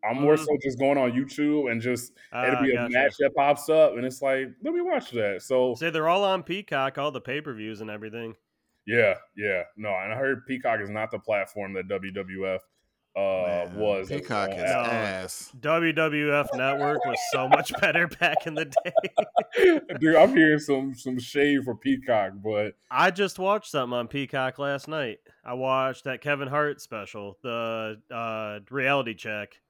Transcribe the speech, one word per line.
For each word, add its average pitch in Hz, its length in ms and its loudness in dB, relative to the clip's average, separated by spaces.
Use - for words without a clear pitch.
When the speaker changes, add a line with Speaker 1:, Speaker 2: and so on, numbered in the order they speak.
Speaker 1:
I'm 113 160 -2
more 151 140 8
Speaker 2:
Mm-hmm. 156 100 0
Speaker 1:
so 151 180 0
just 131 160 -4
going 139 180 4
on 123 160 2
YouTube 139 580 0
and 117 100 -2
just, 120 320 -4
it'll 127 140 4
Speaker 2:
Ah, 123 60 2
Speaker 1:
be 135 80 4
a 123 40 4
Speaker 2:
gotcha. 120 200 -2
Speaker 1:
match 135 240 4
that 143 180 2
pops 143 320 2
up, 156 280 8
and 123 80 -4
it's 131 180 -6
like, 135 260 0
"Let 311 120 -4
me 349 60 0
watch 349 320 -2
that." 101 300 -2
So 127 320 2
Speaker 2:
Say 160 160 -2
they're 156 180 0
all 190 160 4
on 190 180 2
Peacock, 165 560 -4
all 147 140 -2
the 127 80 -8
pay-per-views 113 640 -8
and 110 80 -10
everything. 110 440 -10
Speaker 1:
Yeah, 107 340 4
yeah. 98 260 -2
No, 104 140 -6
and 95 220 -4
I 110 40 -6
heard 135 280 -2
Peacock 123 360 -2
is 101 100 -8
not 107 220 -6
the 104 80 -6
platform 101 540 -4
that 92 120 -6
W 95 240 -6
W 95 420 -6
F, 92 100 -6
uh, 95 60 -4
Speaker 3:
Man, 90 560 -2
Speaker 1:
was. 101 320 -2
Speaker 3:
Peacock 107 420 -4
Speaker 1:
Uh, 98 60 -6
Speaker 3:
is 92 60 -6
Speaker 2:
No. 120 100 0
Speaker 3:
ass. 104 800 -4
Speaker 2:
W 160 320 0
W 147 420 0
F 143 180 0
Network 143 520 0
was - 160 -2
so 131 180 0
much - 280 4
<laughs> - 40 -4
better 170 280 2
back 160 400 0
in 156 80 -6
the 160 80 -2
day. 143 280 -2
Speaker 1:
<laughs> 370 460 4
Dude, 160 160 6
I'm 202 180 8
hearing 156 240 8
some, 135 360 -2
some 127 260 -6
shade 143 440 2
for 120 120 -4
Peacock, 120 560 0
but 107 320 -2
Speaker 2:
I 147 200 4
just 185 280 -4
watched 196 320 -2
something 123 260 -2
on 120 120 -4
Peacock 131 500 -4
last 139 300 -6
night. 147 300 -6
I 123 100 -8
watched 131 500 -2
that 131 160 -6
Kevin 143 280 -4
Hart 147 320 -2
special, 101 640 -12
the, 113 580 -6
uh, 110 500 -6
Reality 131 440 0
Check. 104 560 -10